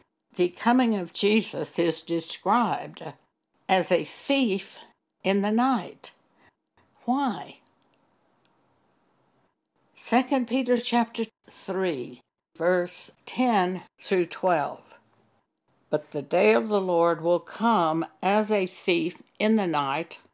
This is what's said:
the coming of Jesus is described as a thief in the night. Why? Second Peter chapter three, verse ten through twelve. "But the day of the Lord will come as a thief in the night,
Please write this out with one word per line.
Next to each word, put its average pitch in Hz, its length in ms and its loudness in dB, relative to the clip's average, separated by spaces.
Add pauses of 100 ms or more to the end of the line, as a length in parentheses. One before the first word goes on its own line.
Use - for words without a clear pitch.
(340)
the 180 160 0
coming 240 440 2
of 180 200 -6
Jesus 208 640 0
is 165 240 0
described 165 1000 -2 (640)
as 185 220 2
a 165 140 4
thief 240 720 -2 (460)
in 196 160 2
the 202 100 0
night. 233 640 -2 (920)
Why? 247 520 -4 (2500)
Second 262 500 0
Peter 247 300 0
chapter 233 480 -2 (260)
three, 165 720 -6 (360)
verse 180 540 -2 (140)
ten 190 580 0 (180)
through 180 260 0
twelve. 156 560 -2 (1080)
"But - 220 -4
the 147 100 -6
day 185 300 4
of 226 160 2
the 208 120 2
Lord 170 420 2
will 170 180 2
come 170 640 0 (160)
as 202 300 2
a 196 140 2
thief 175 540 -2 (180)
in 214 180 2
the 202 100 0
night, 147 540 -4 (140)